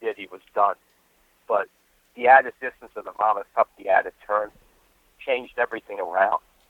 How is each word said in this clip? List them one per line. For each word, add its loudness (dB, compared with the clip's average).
did, -6
he -16
was -18
done. 2
But -2
the -4
added 6
distance -12
of -12
the -14
Monmouth 0
Cup, 2
the -8
added 0
turn, -2
changed -6
everything -6
around. 0